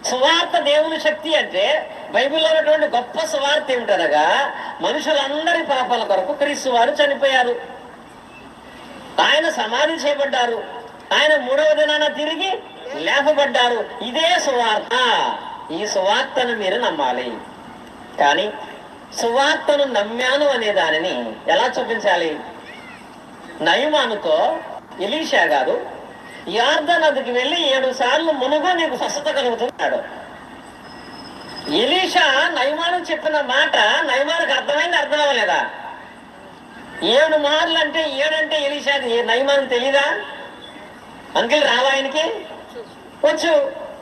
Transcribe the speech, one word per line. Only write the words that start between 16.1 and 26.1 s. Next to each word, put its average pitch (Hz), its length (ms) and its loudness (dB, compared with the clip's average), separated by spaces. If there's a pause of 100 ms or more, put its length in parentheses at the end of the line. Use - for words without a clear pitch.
మీరు 208 240 0
నమ్మాలి. 127 500 -2 (880)
కానీ 170 320 2 (720)
సువార్తను 285 600 2
నమ్మాను 254 640 0
అనే 226 240 0
దానిని 160 600 0 (160)
ఎలా 208 320 4
చూపించాలి? 180 600 0 (1200)
నయమానుతో 226 960 2 (440)
ఎలీషా 254 420 0
గారు - 540 0 (500)